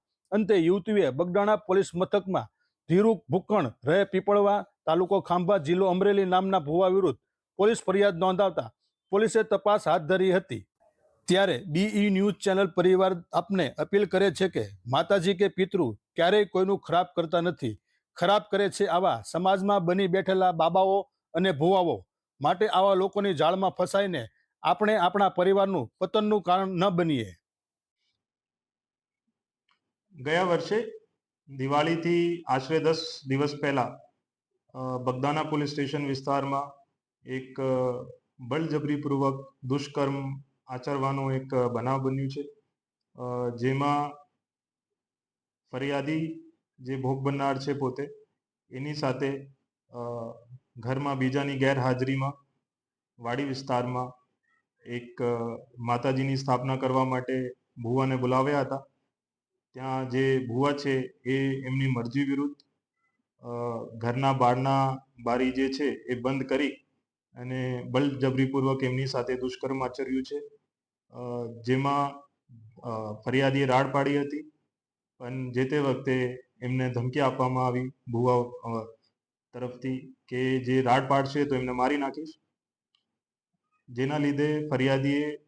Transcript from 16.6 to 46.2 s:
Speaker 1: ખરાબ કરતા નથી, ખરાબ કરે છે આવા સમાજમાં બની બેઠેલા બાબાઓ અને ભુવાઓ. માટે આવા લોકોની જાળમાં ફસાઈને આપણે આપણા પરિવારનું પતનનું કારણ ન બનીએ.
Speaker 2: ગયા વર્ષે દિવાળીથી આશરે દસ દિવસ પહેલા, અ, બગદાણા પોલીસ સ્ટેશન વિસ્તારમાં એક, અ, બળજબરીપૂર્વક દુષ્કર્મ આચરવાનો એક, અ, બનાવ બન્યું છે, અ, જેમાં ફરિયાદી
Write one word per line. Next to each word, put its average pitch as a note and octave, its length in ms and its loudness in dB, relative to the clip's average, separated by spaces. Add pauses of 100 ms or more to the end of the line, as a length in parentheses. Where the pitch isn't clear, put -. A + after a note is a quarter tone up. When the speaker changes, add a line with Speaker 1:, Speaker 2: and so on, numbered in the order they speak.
Speaker 1:
ખરાબ F3 260 2 (100)
કરતા E3+ 260 0
નથી, C#3+ 380 -4 (340)
ખરાબ G3 280 2 (100)
કરે G3 180 2
છે - 160 0
આવા E3+ 360 2 (100)
સમાજમાં F#3+ 540 2
બની F#3 220 2
બેઠેલા F#3+ 440 2
બાબાઓ F#3 600 2 (220)
અને F#3 180 2
ભુવાઓ. E3 560 2 (340)
માટે F3+ 260 2
આવા F#3+ 260 4
લોકોની G3 400 2
જાળમાં F3 360 2
ફસાઈને F3+ 580 0 (340)
આપણે G#3 340 2
આપણા G3 340 4
પરિવારનું F#3+ 720 2
પતનનું G#3 420 2
કારણ F#3 260 2
ન F#3 220 0
બનીએ. D3+ 460 0 (2750)
Speaker 2:
ગયા D#3 280 0
વર્ષે F#3+ 480 0 (680)
દિવાળીથી E3 880 0
આશરે C3+ 320 0
દસ D#3 240 0 (240)
દિવસ C#3+ 340 0
પહેલા, C#3 380 -2 (720)
અ, B2+ 240 -6
બગદાણા C3 460 -2
પોલીસ D3 260 -2
સ્ટેશન C#3+ 360 -4
વિસ્તારમાં C#3 680 -4 (580)
એક, C3 320 -10
અ, B2+ 320 0 (460)
બળજબરીપૂર્વક C#3+ 1200 -2
દુષ્કર્મ C#3 800 -4 (240)
આચરવાનો C3+ 640 -4
એક, C3+ 240 -4
અ, B2 120 2
બનાવ A#2+ 340 -2
બન્યું C3+ 280 -2
છે, C#3+ 120 -8 (760)
અ, B2 400 -6
જેમાં C#3+ 560 0 (1600)
ફરિયાદી C#3+ 720 -4 (360)